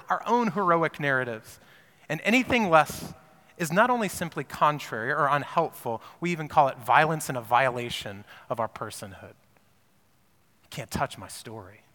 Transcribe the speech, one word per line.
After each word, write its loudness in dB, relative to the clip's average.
our 0
own 2
heroic 2
narratives. -2
And -4
anything 2
less 4
is -4
not 4
only 0
simply -6
contrary -2
or 2
unhelpful, -2
we -2
even -4
call 6
it -6
violence 4
and -6
a -2
violation -2
of -4
our -2
personhood. -14
You -20
can't -10
touch -6
my -14
story. -16